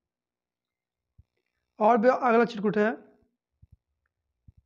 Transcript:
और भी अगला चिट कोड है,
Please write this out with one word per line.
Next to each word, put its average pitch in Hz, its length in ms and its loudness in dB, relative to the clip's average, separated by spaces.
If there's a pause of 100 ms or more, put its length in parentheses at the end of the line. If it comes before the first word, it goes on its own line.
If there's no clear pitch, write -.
(1800)
और 220 180 2
भी 233 120 2
अगला 240 360 0
चिट 226 160 -12
कोड 208 160 -2
है, 214 140 0 (1700)